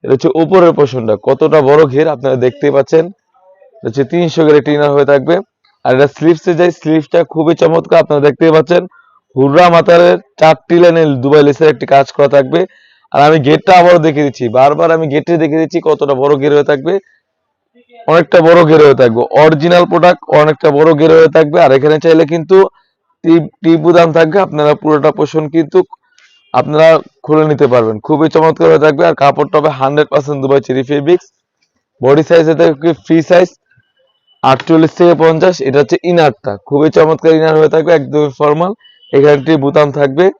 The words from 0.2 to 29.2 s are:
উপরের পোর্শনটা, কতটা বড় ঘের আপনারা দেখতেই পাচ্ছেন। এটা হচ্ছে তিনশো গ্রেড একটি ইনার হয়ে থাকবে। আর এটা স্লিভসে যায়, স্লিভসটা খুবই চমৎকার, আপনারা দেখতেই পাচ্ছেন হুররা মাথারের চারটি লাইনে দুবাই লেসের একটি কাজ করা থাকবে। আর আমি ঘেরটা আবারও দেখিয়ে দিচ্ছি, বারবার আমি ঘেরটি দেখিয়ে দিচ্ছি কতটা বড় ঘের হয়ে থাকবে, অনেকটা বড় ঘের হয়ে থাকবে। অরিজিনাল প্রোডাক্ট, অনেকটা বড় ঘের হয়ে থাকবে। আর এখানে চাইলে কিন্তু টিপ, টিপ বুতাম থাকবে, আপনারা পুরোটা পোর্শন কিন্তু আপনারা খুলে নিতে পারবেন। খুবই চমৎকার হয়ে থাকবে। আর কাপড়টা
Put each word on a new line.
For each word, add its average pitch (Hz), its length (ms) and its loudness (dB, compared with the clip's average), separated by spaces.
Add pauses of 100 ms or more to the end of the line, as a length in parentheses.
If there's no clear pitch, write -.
উপরের 170 360 2
পোর্শনটা, 120 440 -2
কতটা 147 360 0 (100)
বড় 147 140 4 (100)
ঘের 147 160 0
আপনারা 131 360 -4
দেখতেই 131 320 -2
পাচ্ছেন। 160 280 0 (720)
এটা - 140 -16
হচ্ছে 131 160 -4
তিনশো 170 400 -4
গ্রেড 151 160 4
একটি 147 140 -6
ইনার 147 220 -2
হয়ে 143 160 0
থাকবে। 143 220 -2 (500)
আর 131 120 -2
এটা 139 200 2
স্লিভসে 165 380 -2
যায়, 170 240 0
স্লিভসটা 160 460 -2
খুবই 160 300 -4
চমৎকার, 165 480 -2
আপনারা 147 180 -2
দেখতেই 143 360 0
পাচ্ছেন 170 260 0 (540)
হুররা 139 320 2
মাথারের 170 480 2 (240)
চারটি 160 420 0
লাইনে 165 200 2 (200)
দুবাই 143 240 2
লেসের 147 220 0
একটি 135 180 -4
কাজ 139 200 0 (100)
করা 143 120 0
থাকবে। 139 320 0 (520)
আর - 160 -2
আমি 160 180 2
ঘেরটা 180 340 0
আবারও 175 260 4
দেখিয়ে 147 220 -2
দিচ্ছি, 127 200 -10
বারবার 143 480 0
আমি 160 120 -4
ঘেরটি 151 280 -4
দেখিয়ে 160 260 -2
দিচ্ছি 160 220 -6
কতটা 143 300 -2
বড় 139 220 -2
ঘের 139 160 -2
হয়ে 147 180 0
থাকবে, 147 220 -4 (1120)
অনেকটা 165 340 0
বড় 170 240 4
ঘের 151 200 4
হয়ে 139 160 4
থাকবে। 117 220 0 (200)
অরিজিনাল 160 480 2
প্রোডাক্ট, 175 300 0 (200)
অনেকটা 151 300 -2
বড় 151 240 2
ঘের 151 220 2
হয়ে 160 200 4
থাকবে। 151 240 0
আর 147 120 4
এখানে 147 320 0
চাইলে 165 200 2
কিন্তু 165 320 -2 (680)
টিপ, 165 200 2 (200)
টিপ 165 180 0
বুতাম 170 320 2
থাকবে, 160 280 0
আপনারা 151 340 -2
পুরোটা 147 440 -2
পোর্শন 156 300 -6
কিন্তু 160 300 -2 (760)
আপনারা 151 340 0 (340)
খুলে 156 280 -2
নিতে 147 160 0
পারবেন। 113 300 -2 (100)
খুবই 156 220 -2
চমৎকার 160 420 0
হয়ে 151 160 2
থাকবে। 147 200 -2
আর 160 80 0
কাপড়টা 143 440 -2